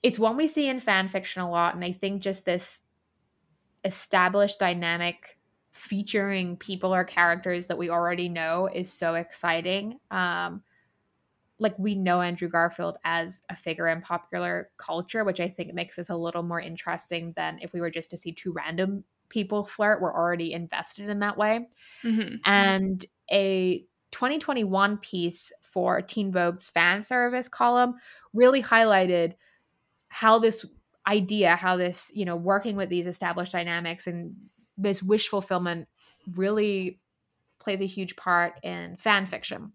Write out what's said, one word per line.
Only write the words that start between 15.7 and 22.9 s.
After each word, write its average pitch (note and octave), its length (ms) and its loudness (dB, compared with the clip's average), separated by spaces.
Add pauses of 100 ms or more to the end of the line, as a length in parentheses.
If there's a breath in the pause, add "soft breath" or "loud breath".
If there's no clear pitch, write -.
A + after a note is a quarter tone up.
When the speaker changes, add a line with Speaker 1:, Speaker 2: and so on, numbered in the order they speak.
Speaker 1:
makes F3 220 -8
this F3 140 -10
a E3+ 80 -4
little E3+ 260 -4
more E3+ 160 -4
interesting E3+ 760 -8
than E3 260 -4
if E3+ 100 -12
we F3 100 -4
were E3 100 -2
just E3 200 -8
to E3+ 60 -12
see E3 140 -10
two E3+ 200 -8
random F3 520 -4 (260)
people G#3 360 -2
flirt. G#3 360 2
We're F3 120 0
already E3+ 400 0
invested F3 540 -8
in G3+ 120 -4
that G3+ 180 -2
way. A3 320 2 (340 loud breath)
Speaker 2:
Mm-hmm. A3 420 0
Speaker 1:
And F#3+ 600 4 (260)